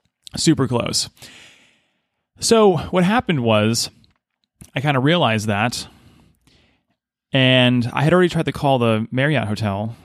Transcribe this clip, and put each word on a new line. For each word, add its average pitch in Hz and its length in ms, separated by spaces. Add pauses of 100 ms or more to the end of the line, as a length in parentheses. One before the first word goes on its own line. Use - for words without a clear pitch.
(360)
Super 135 320
close. 117 400 (1300)
So 214 360 (140)
what 180 140
happened 190 400
was 110 460 (840)
I 135 60
kinda 139 200
realized 123 460
that, 107 400 (1500)
and 127 600
I - 100
had 151 100
already 180 160
tried 165 180
to 139 60
call 135 260
the 113 320
Marriott 127 380
Hotel 107 460 (100)